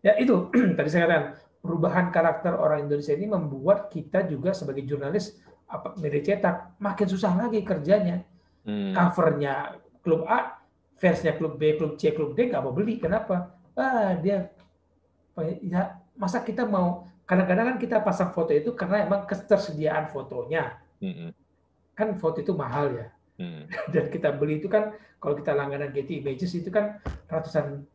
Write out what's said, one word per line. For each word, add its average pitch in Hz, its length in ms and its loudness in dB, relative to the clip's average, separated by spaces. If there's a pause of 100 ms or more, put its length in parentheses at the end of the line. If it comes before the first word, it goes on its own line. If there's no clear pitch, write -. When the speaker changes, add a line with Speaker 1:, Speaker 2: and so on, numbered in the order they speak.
Speaker 1:
Ya 208 160 6
itu, 247 320 4
<clears throat> 196 240 4
tadi 151 160 0
saya 170 160 4
katakan, 156 160 4 (340)
perubahan 175 540 0
karakter 165 400 2
orang 151 320 0
Indonesia 147 320 0
ini 185 80 -2
membuat 175 640 0
kita - 340 -2
juga 156 300 -2
sebagai 139 320 -6
jurnalis, 143 560 -4 (240)
apa, - 320 -10
media 147 260 -2
cetak, - 540 0
makin 202 320 0
susah 185 240 0
lagi 220 320 0
kerjanya. 175 560 2 (420)
Speaker 2:
Hmm. 202 300 -2
Speaker 1:
Covernya 147 800 2 (260)
klub 160 300 0
A, - 320 0 (340)
fansnya 165 380 2
klub 151 240 -2
B, 151 240 2
klub 151 160 -2
C, - 160 2
klub 147 240 -2
D 247 160 4
nggak - 80 0
mau 135 160 -2
beli. 214 240 0
Kenapa? 185 480 0 (240)
Ah, 240 420 2
dia, 180 380 0 (1120)
ya, 180 200 0 (300)
masa 196 280 -2
kita 233 240 -2
mau, 185 440 0 (160)
kadang-kadang 185 420 2
kan 247 120 -2
kita 233 200 0
pasang 180 320 0
foto 160 220 0
itu 190 200 2
karena 196 300 0
emang 196 220 0
ketersediaan 156 840 0
fotonya. 131 680 -6 (240)
Speaker 2:
Mm-mm. 85 320 -8 (600)
Speaker 1:
Kan 214 220 -2
foto 160 240 -2
itu - 140 -2
mahal 139 420 -2
ya. 110 140 -8 (280)
Speaker 2:
Mm. 80 420 -10
Speaker 1:
<laughs> - 120 -8
Dan 170 160 2
kita 165 240 -2
beli 147 300 -2
itu 190 80 -6
kan, 214 240 0 (240)
kalau 151 160 -4
kita 147 180 -4
langganan 139 400 -2
Getty 139 300 -6
Images 139 340 -4
itu 175 140 -4
kan 208 320 -2 (260)
ratusan 143 680 -4